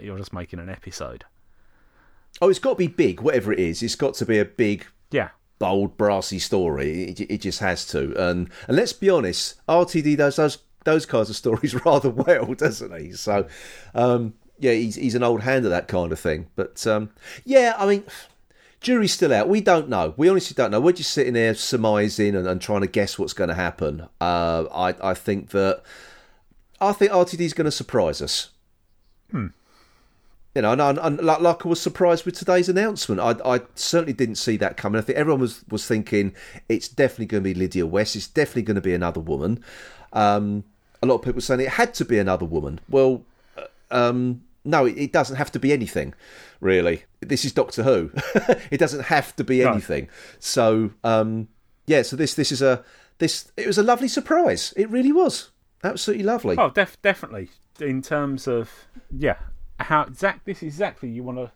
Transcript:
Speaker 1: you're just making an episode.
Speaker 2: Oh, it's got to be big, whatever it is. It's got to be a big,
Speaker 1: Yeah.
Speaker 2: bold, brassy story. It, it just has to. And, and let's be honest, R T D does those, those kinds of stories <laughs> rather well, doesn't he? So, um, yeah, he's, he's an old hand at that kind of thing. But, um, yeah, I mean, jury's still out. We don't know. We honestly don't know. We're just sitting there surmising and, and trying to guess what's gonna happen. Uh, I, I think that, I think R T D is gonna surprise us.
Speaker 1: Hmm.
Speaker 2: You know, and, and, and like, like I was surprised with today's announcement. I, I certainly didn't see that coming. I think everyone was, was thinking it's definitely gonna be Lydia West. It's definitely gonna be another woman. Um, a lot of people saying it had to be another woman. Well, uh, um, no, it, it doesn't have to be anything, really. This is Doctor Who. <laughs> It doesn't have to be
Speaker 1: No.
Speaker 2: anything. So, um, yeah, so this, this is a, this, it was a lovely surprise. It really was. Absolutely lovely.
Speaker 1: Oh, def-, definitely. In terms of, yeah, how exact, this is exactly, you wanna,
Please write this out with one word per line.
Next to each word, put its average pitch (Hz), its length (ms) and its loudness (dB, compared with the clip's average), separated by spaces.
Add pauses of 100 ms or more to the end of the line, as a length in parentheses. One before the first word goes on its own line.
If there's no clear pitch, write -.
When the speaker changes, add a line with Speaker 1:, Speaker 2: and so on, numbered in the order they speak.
Speaker 1:
you're 101 160 -12
just 98 140 -12
making 87 280 -12
an 87 100 -14
episode. 71 560 -14 (1160)
Speaker 2:
Oh, 185 80 6
it's 185 100 4
got 269 120 0
to 208 40 -2
be 180 120 0
big, 98 320 0
whatever 110 320 0
it 90 80 0
is. 85 240 -2
It's 113 120 -4
got - 200 -2
to 117 100 -6
be 110 140 2
a 101 60 2
big, 104 400 -2 (260)
Speaker 1:
Yeah. 117 180 -2 (300)
Speaker 2:
bold, 98 380 0
brassy 98 420 0
story. 80 720 -2
It, 92 100 -10
it 104 220 -6
just 92 180 -6
has 92 280 -2
to. 71 260 -4 (160)
And, 90 200 -2 (180)
and 131 100 2
let's 233 160 0
be 196 160 0
honest, 120 460 0 (120)
R 170 180 4
T 165 160 -2
D 147 140 2
does 143 220 2
those, 151 220 2 (260)
those 160 200 2
kinds 110 240 0
of 107 60 -8
stories 117 400 0
<laughs> - 100 -4
rather 143 240 4
well, 120 440 2
doesn't 107 460 -4
he? 82 140 -14
So, 101 340 -2 (460)
um, 120 400 2 (260)
yeah, 127 140 4
he's, 113 220 0
he's 120 200 -2
an 123 80 0
old 120 180 2
hand 127 240 2
at 98 40 0
that 87 200 0
kind 87 220 -2
of - 80 -6
thing. 82 360 -4
But, - 320 -6
um, 107 220 0 (340)
yeah, 247 340 4
I 202 80 0
mean, 202 180 2 (760)
jury's 233 340 2
still 147 200 6
out. 110 160 6
We 214 120 4
don't 160 280 4
know. 92 280 0
We 160 120 6
honestly - 260 2
don't 113 160 2
know. 107 80 2
We're 170 140 6
just 156 180 -6
sitting 127 220 2
there 113 200 4
surmising 104 840 2
and, 92 120 0
and 90 140 -2
trying 101 200 0
to 95 60 2
guess 101 320 -2
what's 80 140 -4
gonna 87 220 -2
happen. 82 520 -4 (140)
Uh, 85 500 0
I, 92 400 -2
I - 20 -2
think 98 380 -4
that, 98 320 0 (1000)
I 196 120 4
think 202 200 2
R 180 120 4
T 175 120 -4
D 170 80 0
is 156 80 -2
gonna 151 180 0
surprise 85 500 -2
us. - 280 -6 (840)
Speaker 1:
Hmm. 117 160 -4 (1080)
Speaker 2:
You 127 60 0
know, 107 120 2
and, 139 80 2
and, 143 180 2
and 151 220 -2
like, 156 180 2
like 170 260 2
I 170 40 -2
was 165 120 0
surprised 170 440 2
with 175 120 -6
today's 180 320 2
announcement. 185 500 -2
I, 113 160 2 (200)
I 123 60 -2 (120)
certainly 165 400 0
didn't 113 220 -2
see 110 220 -2
that 98 200 -2
coming. 107 220 -2
I - 20 0
think 131 160 -2
everyone 147 240 2
was, 117 280 -4
was - 180 -6
thinking 104 480 0 (340)
it's - 180 -2
definitely 123 400 0
gonna 104 140 -2
be 95 140 -2
Lydia 90 320 -2
West. 101 280 -2
It's 104 120 -10
definitely 139 360 -2
gonna 101 180 -2
be 92 120 0
another 85 280 -2
woman. 80 420 -4 (480)
Um, 104 520 0 (380)
a 120 60 2
lot 127 80 4
of 113 80 -2
people 123 180 -4
saying 127 180 0
it 131 100 -2
had 240 260 0
to - 100 -4
be 110 140 2
another 92 260 0
woman. 76 420 -6
Well, 131 360 2 (340)
uh, - 80 -14 (260)
um, 123 520 0 (200)
no, 147 220 2
it, 123 120 0
it 143 140 -4
doesn't 135 260 0
have 143 160 -4
to - 60 -6
be 135 140 2
anything, 87 400 -4 (480)
really. 87 420 2 (160)
This - 240 -2
is 131 80 -4
Doctor - 320 -2
Who. 95 280 2 (240)
<laughs> - 360 0
It 143 60 0
doesn't 143 280 -2
have 147 320 -2
to 139 60 -2
be 127 200 2
Speaker 1:
No. 127 80 4
Speaker 2:
anything. 80 360 -4 (320)
So, 110 520 2 (120)
um, 110 460 0 (380)
yeah, 147 160 4
so - 120 -8
this, 143 200 -2
this 151 160 0
is 131 100 -4
a, 131 220 4 (340)
this, - 400 -4
it 214 100 -6
was 196 100 0
a 208 60 6
lovely 240 240 2
surprise. 294 720 0
It 214 120 0
really 254 220 2
was. 330 380 2 (340)
Absolutely 202 400 -4
lovely. 220 340 0
Speaker 1:
Oh, 226 120 2
def-, - 320 -2
definitely. 110 480 -4 (320)
In 135 200 -2
terms 139 460 -4
of, 120 240 -2 (400)
yeah, 135 240 -2 (460)
how 151 220 0
exact, 185 420 -6
this 196 140 -10
is - 40 -14
exactly, 156 460 -6
you 117 140 -10
wanna, 123 320 -10